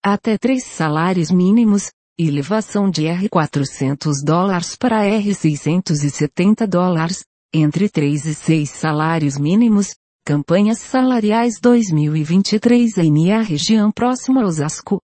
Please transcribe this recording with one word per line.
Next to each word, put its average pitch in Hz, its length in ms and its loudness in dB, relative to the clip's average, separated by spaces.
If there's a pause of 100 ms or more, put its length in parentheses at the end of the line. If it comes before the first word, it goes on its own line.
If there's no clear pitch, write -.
até 202 340 0
três 254 280 -2
salários 160 640 -2
mínimos, 202 580 2 (300)
elevação 180 720 -2
de 156 140 -2
R 175 240 -2
quatrocentos 143 920 -2
dólares 170 540 -2
para 220 300 0
R 208 280 0
seiscentos 156 720 -2
e 143 80 0
setenta 196 560 0
dólares, 180 560 -2 (300)
entre 160 340 2
três 147 380 -2
e 156 100 -4
seis 160 360 0
salários 156 640 -2
mínimos, 202 580 2 (300)
campanhas 208 540 0
salariais 240 840 0
dois 240 280 4
mil 151 240 0
e 156 120 -2
vinte 190 320 2
e - 20 0
três 240 380 2
em 170 120 4
minha 170 320 2
região 208 480 0
próxima 254 520 0
a 220 40 0
Osasco 160 600 -4